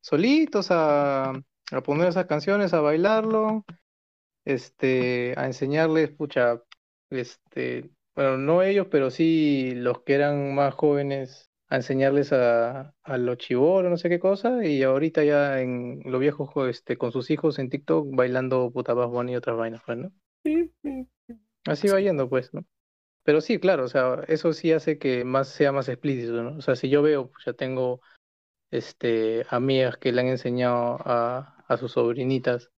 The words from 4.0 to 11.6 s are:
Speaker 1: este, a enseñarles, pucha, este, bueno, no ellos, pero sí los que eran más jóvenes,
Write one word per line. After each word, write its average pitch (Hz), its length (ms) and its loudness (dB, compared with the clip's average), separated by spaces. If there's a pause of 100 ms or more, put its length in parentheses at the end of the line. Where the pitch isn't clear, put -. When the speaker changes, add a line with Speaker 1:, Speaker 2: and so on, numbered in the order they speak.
Speaker 1:
este, 127 920 -2
a - 100 -4
enseñarles, 151 640 0
pucha, 123 520 0 (460)
este, 123 840 -8 (240)
bueno, 135 220 0
no 160 260 2
ellos, 196 280 2
pero 135 200 2
sí 147 640 2
los 123 280 -2
que 139 120 2
eran 143 400 0
más 139 200 2
jóvenes, 139 760 -2 (200)